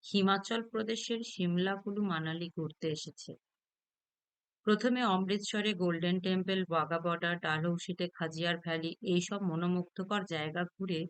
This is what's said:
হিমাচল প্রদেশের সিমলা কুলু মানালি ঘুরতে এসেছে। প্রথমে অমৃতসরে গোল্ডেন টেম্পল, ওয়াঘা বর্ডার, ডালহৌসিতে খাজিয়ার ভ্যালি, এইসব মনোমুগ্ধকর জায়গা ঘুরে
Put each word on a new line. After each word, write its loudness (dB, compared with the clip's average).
হিমাচল 2
প্রদেশের -2
সিমলা 0
কুলু -4
মানালি -2
ঘুরতে -4
এসেছে। -8
প্রথমে 2
অমৃতসরে 2
গোল্ডেন 2
টেম্পল, 2
ওয়াঘা 2
বর্ডার, 0
ডালহৌসিতে 0
খাজিয়ার -2
ভ্যালি, -2
এইসব 2
মনোমুগ্ধকর 0
জায়গা -2
ঘুরে -4